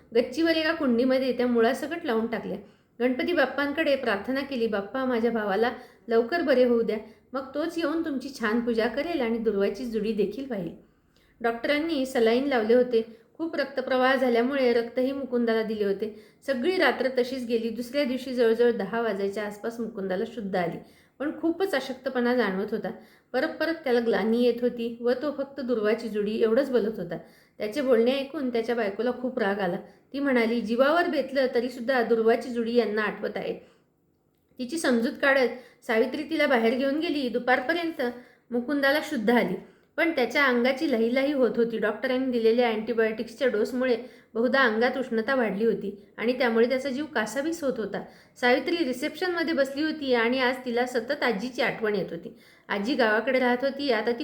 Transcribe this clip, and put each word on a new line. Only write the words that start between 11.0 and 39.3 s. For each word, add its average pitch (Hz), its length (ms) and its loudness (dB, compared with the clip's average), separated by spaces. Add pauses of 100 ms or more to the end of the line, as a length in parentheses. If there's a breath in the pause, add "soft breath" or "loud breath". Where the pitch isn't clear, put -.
डॉक्टरांनी 285 640 -2
सलाईन 247 420 2
लावले 233 260 2
होते, 247 280 4 (360 loud breath)
खूप 330 180 -6
रक्तप्रवाह 262 600 0
झाल्यामुळे 247 580 2
रक्तही 240 380 0
मुकुंदाला 240 520 0
दिले 208 220 -2
होते. 202 300 -2 (320 loud breath)
सगळी 269 300 0
रात्र 254 400 4
तशीच 247 280 -2
गेली. 226 240 -2
दुसऱ्या 240 340 -2
दिवशी 254 300 -4
जवळजवळ 233 380 4
दहा 214 300 -2
वाजायच्या 202 420 -2
आसपास 220 360 -8
मुकुंदाला 196 480 -4
शुद्ध 202 280 -8
आली, 175 220 -2 (420 loud breath)
पण 294 200 -4
खूपच 339 360 -2
अशक्तपणा 247 600 -2
जाणवत 202 360 0
होता. 208 200 -4 (420 loud breath)
परत 294 260 -2
परत 330 240 0
त्याला 247 160 2
ग्लानी 226 440 2
येत 240 180 2
होती 233 400 -2
व 240 120 2
तो 277 180 -4
फक्त 269 280 -8
दुर्वाची 233 500 0
जुडी 214 320 -2
एवढंच 240 300 2
बोलत 220 280 0
होता. 175 180 -6 (420 loud breath)
त्याचे 214 220 -4
बोलणे 247 300 4
ऐकून 277 380 -2
त्याच्या 233 260 -2
बायकोला 226 360 -2 (100)
खूप 254 180 -4
राग 202 200 0
आला. 185 180 0 (360 loud breath)
ती 269 60 -4
म्हणाली, 240 420 2
"जीवावर 269 460 4
बेतलं 269 480 0
तरीसुद्धा 247 480 0
दुर्वाची 226 460 2
जुडी 233 260 -2
यांना 214 260 2
आठवत 202 360 -4
आहे." 180 160 -6 (1080 soft breath)
तिची 254 180 -6
समजूत 254 440 2
काढत 269 640 0
सावित्री 226 360 0
तिला 294 240 0
बाहेर 233 260 4
घेऊन 277 260 0
गेली. 294 300 -2
दुपारपर्यंत 320 720 0 (500 loud breath)
मुकुंदाला 277 520 2
शुद्ध 233 280 -2